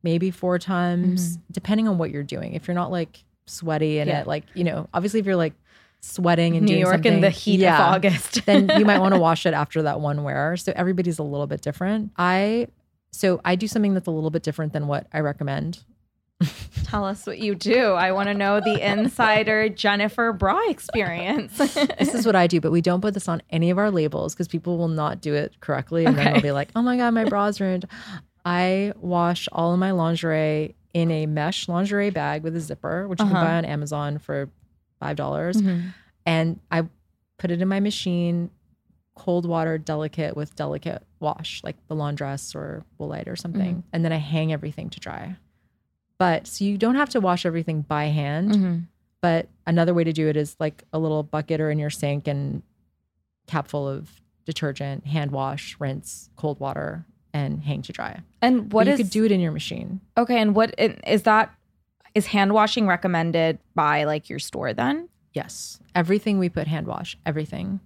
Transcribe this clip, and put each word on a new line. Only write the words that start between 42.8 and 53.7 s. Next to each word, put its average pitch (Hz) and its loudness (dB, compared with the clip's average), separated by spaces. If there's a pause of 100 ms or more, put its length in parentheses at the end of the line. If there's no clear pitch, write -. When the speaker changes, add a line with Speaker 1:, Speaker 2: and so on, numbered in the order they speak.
Speaker 1:
Woolite 151 -10
or 175 -10
something. 175 -4
Speaker 2:
Mm-hmm. - -14
Speaker 1:
And 165 0
then 165 0
I 160 -2
hang 156 -2
everything 156 -8
to - -18
dry. - -12 (840)
But, 175 2
so - -6
you 202 0
don't 226 2
have 285 0
to 240 0
wash 180 0
everything 160 -2
by 151 -2
hand. 151 0
Speaker 2:
Mm-hmm. 185 2 (440)
Speaker 1:
But 165 2 (180)
another 170 4
way 170 4
to 160 0
do 156 2
it 151 2
is, 147 -4
like, 156 -4 (100)
a 156 -2
little 156 0
bucket 151 -4
or 156 0
in 151 0
your 147 -2
sink 143 -4
and 139 -4 (840)
cap 147 -2
full 143 -4